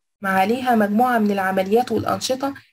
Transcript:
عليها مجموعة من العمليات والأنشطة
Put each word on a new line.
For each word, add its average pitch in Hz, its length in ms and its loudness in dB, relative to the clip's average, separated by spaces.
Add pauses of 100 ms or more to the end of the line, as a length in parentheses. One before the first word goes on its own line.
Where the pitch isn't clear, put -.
(240)
عليها 220 500 0
مجموعة 226 440 2
من 208 120 2
العمليات 196 600 0
والأنشطة 262 640 -4 (180)